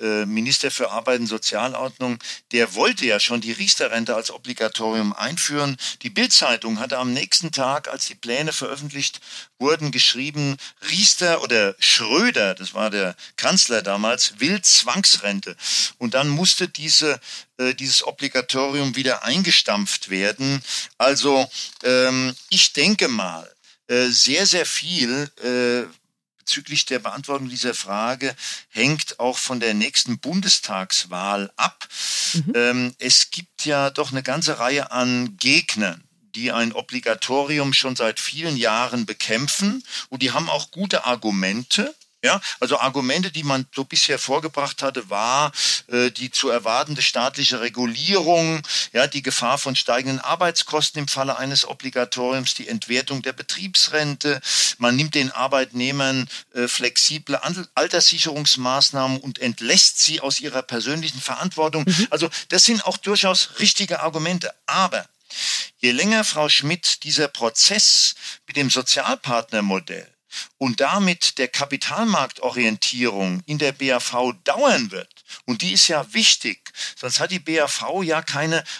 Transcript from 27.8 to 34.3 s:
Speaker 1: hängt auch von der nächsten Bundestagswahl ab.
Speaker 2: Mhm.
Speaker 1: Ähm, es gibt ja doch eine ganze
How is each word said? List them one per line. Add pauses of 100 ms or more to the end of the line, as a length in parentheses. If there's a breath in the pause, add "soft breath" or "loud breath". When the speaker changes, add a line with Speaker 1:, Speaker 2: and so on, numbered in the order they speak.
Speaker 1:
hängt
auch
von
der
nächsten
Bundestagswahl
ab. (480 loud breath)
Speaker 2:
Mhm.
Speaker 1:
Ähm,
es
gibt
ja
doch
eine
ganze